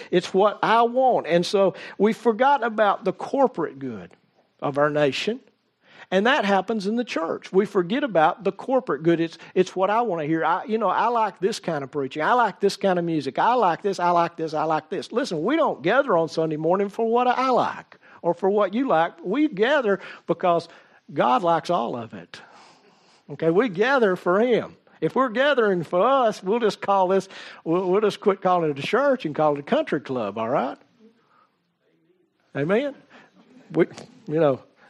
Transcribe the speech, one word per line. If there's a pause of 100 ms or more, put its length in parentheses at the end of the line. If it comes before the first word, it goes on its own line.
(120)
it's
what
I
want.
And
so (220)
we've
forgotten
about
the
corporate
good (500)
of
our
nation, (720)
and
that
happens
in
the
church.
We
forget
about
the
corporate
good.
It's, (160)
it's
what
I
wanna
hear.
I,
you
know,
I
like
this
kind
of
preaching.
I
like
this
kind
of
music.
I
like
this,
I
like
this,
I
like
this.
Listen,
we
don't
gather
on
Sunday
morning
for
what
I
like (240)
or
for
what
you
like.
We
gather (260)
because (460)
God
likes
all
of
it. (880)
Okay,
we
gather
for
Him. (260)
If
we're
gathering
for
us,
we'll
just
call
this, (380)
we'll,
we'll
just
quit
calling
it
a
church
and
call
it
a
country
club,
all
right? (1800)
Amen? (760)
We, (380)
you
know, (280)